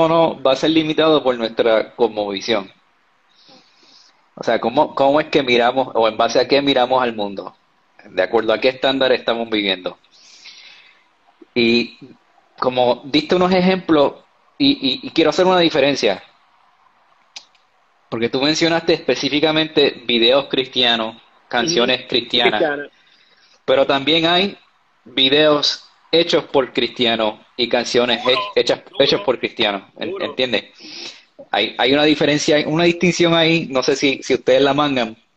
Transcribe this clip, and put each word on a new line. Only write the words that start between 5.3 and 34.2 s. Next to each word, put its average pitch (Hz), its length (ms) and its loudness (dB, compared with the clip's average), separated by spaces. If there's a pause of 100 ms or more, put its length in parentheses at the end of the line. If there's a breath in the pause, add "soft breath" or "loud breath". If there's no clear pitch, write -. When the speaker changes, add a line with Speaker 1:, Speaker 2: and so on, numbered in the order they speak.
Speaker 1:
miramos, 123 500 0
o 113 140 2
en 107 100 -4
base 117 220 0
a 123 80 0
qué 143 140 2
miramos 127 420 0
al 117 120 -4
mundo? 98 400 -10 (500)
¿De 92 180 -2
acuerdo 110 300 0
a 107 60 -2
qué 127 100 2
estándar 135 420 0
estamos 117 380 -2
viviendo? 95 500 -4 (1500 loud breath)
Y 117 460 0 (580)
como 127 480 0
diste 147 300 0
unos 180 180 2
ejemplos, 180 600 2 (440)
y, 139 140 2
y, 131 360 -6
y - 40 -16
quiero 160 200 2
hacer 180 140 0
una 185 140 2
diferencia, 135 640 0 (1900)
porque 117 200 -4
tú 131 120 -4
mencionaste 165 520 0
específicamente 151 1120 0
videos 120 440 2
cristianos, 120 680 -2 (300)
canciones 120 540 0
Speaker 2:
Ujú. - 80 -20
Speaker 1:
cristianas, 123 520 -2
Speaker 2:
Cristiana. 143 280 -4 (760 soft breath)
Speaker 1:
pero 135 200 2
también 147 420 0
hay 180 300 0 (460)
videos 143 840 0 (260)
hechos 165 340 0
por 131 280 -2
cristianos 113 680 -2 (180)
y 120 120 -2
canciones 120 560 0
he-, 127 60 2
Speaker 2:
Duro, 127 100 0 (140)
Speaker 1:
hechas, 123 300 -2
Speaker 2:
duro, - 180 -2
Speaker 1:
hechos 143 180 0
por 120 180 -4
cristianos, 104 440 -4 (140)
en-, - 140 -8
Speaker 2:
duro. 190 140 -8
Speaker 1:
¿entiendes? 113 400 -4 (840 loud breath)
Hay, 104 300 -2
hay 127 140 2
una 147 100 2
diferencia, 147 640 2
una 160 160 0
distinción 170 500 2
ahí, 165 360 2
no 131 120 -2
sé 139 140 0
si, 135 260 -2